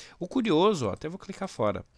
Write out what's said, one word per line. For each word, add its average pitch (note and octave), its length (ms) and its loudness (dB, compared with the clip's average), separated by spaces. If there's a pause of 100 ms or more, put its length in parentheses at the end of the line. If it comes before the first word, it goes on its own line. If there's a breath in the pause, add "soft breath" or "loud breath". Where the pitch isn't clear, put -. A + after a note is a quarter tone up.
(180 loud breath)
O F3 80 -8
curioso, F#3 640 2
ó, F#2 40 -2
até B2 160 -8
vou F3 120 -12
clicar F#3+ 280 -10
fora, G#2 360 -2 (140)